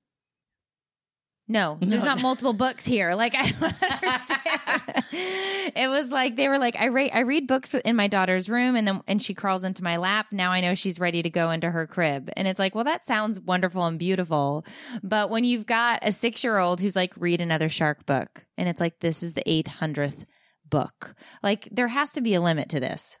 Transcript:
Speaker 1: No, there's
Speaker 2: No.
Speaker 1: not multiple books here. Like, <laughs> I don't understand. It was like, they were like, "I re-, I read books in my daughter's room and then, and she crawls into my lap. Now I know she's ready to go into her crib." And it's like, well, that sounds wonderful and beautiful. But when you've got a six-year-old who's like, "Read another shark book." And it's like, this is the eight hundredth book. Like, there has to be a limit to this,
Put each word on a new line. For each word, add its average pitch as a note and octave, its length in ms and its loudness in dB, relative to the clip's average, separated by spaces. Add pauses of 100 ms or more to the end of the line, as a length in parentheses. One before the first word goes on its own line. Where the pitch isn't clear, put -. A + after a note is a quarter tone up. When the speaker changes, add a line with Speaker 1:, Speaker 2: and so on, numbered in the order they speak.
(1500)
Speaker 1:
No, F#3+ 340 2
there's G#3 220 2
Speaker 2:
No. C#4 100 2
Speaker 1:
not B3+ 80 -2
multiple B3+ 320 0
books A#3+ 320 -2
here. F#3+ 280 2
Like, A3+ 200 0
<laughs> - 20 2
I C4 140 2
don't - 320 -2
understand. C#4 1200 -2 (720)
It C4 140 0
was C#4 200 0
like, B3+ 260 0
they C#4 120 4
were C#4 100 4
like, A#3+ 180 0
"I G#3+ 100 2
re-, C4 240 2
I - 100 2
read C4+ 280 2
books C4 260 0
in A#3 220 2
my G3+ 100 4
daughter's F#3 420 2
room B3 280 2
and A3 100 2
then, F#3+ 220 0
and G3+ 120 2
she - 140 -4
crawls F#3+ 300 -2
into F#3 180 -4
my E3+ 140 0
lap. G3 340 0
Now F#3 220 0
I F#3 80 2
know F3+ 140 2
she's F3+ 260 -2
ready E3+ 220 0
to E3+ 60 0
go E3 220 0
into E3 200 0
her E3 160 -2
crib." D3 500 -2
And F#3+ 120 -2
it's F#3+ 120 -2
like, F#3+ 140 0
well, A3 100 0
that D4+ 200 -2
sounds G#3+ 360 0
wonderful F3+ 440 0
and E3 140 0
beautiful. D#3+ 680 0 (380)
But G#3 280 0
when A3+ 140 0
you've A#3+ 220 0
got A#3 360 2
a G#3 100 0
six-year-old G3 680 0
who's F#3+ 160 0
like, F3+ 220 0
"Read F3 220 2
another D#3+ 280 0
shark D3+ 380 -2
book." - 400 -2 (100)
And F3+ 120 0
it's E3+ 120 -2
like, E3+ 200 -2
this E3 220 -2
is E3+ 120 -8
the - 160 -4
eight D#3+ 180 2
hundredth C#3+ 560 -4 (460)
book. - 440 -4 (280)
Like, G#3 300 -2
there A#3+ 160 0
has C#4+ 240 -2
to D4 100 -4
be A3+ 120 2
a F3 60 4
limit E3 300 2
to D#3 100 -2
this, - 400 -6